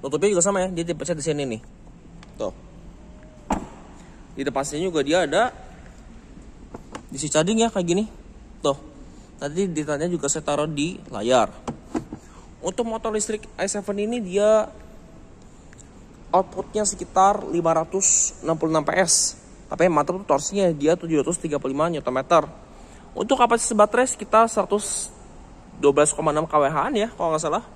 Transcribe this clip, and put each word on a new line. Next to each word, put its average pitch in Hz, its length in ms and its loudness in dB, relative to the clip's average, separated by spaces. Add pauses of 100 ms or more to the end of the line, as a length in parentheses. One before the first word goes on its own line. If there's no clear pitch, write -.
Nutupnya 156 320 0
juga 175 80 4
sama 190 240 2
ya, 185 80 -4
dia 170 160 -4
dipencet 160 320 -4
di 143 80 -8
sini 147 160 -2
nih. 113 160 -6 (800)
Tuh. 98 160 -6 (1800)
Di - 80 -12
depan 139 240 -2
sini 156 240 -2
juga 156 160 0
dia 160 240 2
ada 208 240 2 (1600)
di 139 80 -10
sisi 151 80 -6
charging 175 320 2
ya, 233 80 4
kayak 196 160 -2
gini. 185 240 0 (560)
Tuh. 139 160 0 (560)
Nanti 156 320 -4
detailnya 151 400 -2
juga 143 240 -2
saya 160 80 -4
taruh 147 240 -2
di 156 320 -4 (160)
layar. 117 400 2 (1120)
Untuk 190 240 -2
motor 220 240 -4
listrik 214 320 -4 (160)
i 190 80 -2
seven 202 400 -4
ini 240 160 -2
dia 208 480 4 (1600)
outputnya 190 560 0
sekitar 196 640 2
lima 165 240 2
ratus - 640 0
enam 160 160 -2
puluh 160 160 -2
enam 156 160 2
P - 160 -2
S. - 320 2 (320)
Tapi 175 240 2
yang 156 80 2
mantap 180 240 -2
tuh - 0 -
torsinya, 175 480 2
dia 151 240 2
tujuh 160 320 0
ratus 175 160 -4
tiga 147 160 -2
puluh 135 160 -4
lima 156 160 2
Newton 139 240 -4
meter. 147 320 4 (720)
Untuk 220 160 2
kapasitas 240 400 4
baterai 214 320 4
sekitar 220 400 4
seratus - 640 -2 (640)
dua 143 160 4
belas 143 240 4
koma 160 160 0
enam 151 160 0
K - 80 -8
W 151 160 4
H-an 165 240 -2
ya, 220 160 0
kalau 165 240 -2
nggak 156 80 -2
salah. 165 340 -2